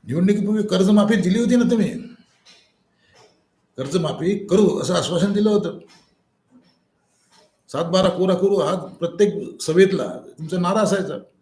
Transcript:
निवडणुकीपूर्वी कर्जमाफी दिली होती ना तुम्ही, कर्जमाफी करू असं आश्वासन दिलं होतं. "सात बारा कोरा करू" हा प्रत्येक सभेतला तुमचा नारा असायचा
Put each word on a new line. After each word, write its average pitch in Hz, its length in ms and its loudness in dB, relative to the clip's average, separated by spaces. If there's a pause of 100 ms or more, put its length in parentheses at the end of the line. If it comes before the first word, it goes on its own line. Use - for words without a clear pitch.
निवडणुकीपूर्वी 202 580 0
कर्जमाफी 202 540 2
दिली 185 220 0
होती 240 180 2
ना 240 140 2
तुम्ही, - 380 -2 (1700)
कर्जमाफी 160 720 -4
करू 196 320 2
असं 175 160 -2
आश्वासन 175 380 0
दिलं 208 180 2
होतं. 190 280 -2 (1900)
"सात 151 160 -4
बारा 180 240 2
कोरा 185 260 0
करू" 190 260 2
हा 151 140 -2
प्रत्येक - 840 -4
सभेतला 160 580 2 (200)
तुमचा 160 200 -6
नारा 190 220 0
असायचा 180 380 -2 (240)